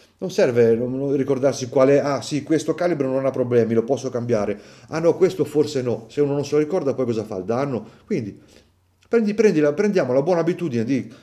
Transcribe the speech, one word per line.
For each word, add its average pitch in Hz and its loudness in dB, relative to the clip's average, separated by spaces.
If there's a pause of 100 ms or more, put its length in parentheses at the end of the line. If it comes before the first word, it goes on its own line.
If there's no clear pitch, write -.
(200)
non - -6
serve 120 4
non, 127 -2
non 139 -2
ricordarsi 131 0
quale, 135 4
"Ah, 135 -4
sì, 143 -6
questo 156 -2
calibro 160 -2
non 135 -2
ha 135 0
problemi, 120 0
lo 113 4
posso 127 -4
cambiare. 113 -2 (280)
Ah, 156 -6
no, 165 2
questo 175 0
forse 147 0
no." 117 -4
Se 147 -4
uno 143 2
non 143 -2
se 147 -2
lo 151 4
ricorda, 151 -2
poi 131 -2
cosa 110 -2
fa? 101 -8
Il 92 -6
danno? 120 -4 (200)
Quindi, 120 -6 (680)
prendi, 214 0
prendi 208 4
la, 147 4
prendiamo 180 0
la 139 4
buona 170 2
abitudine 160 -2
di 120 -2 (120)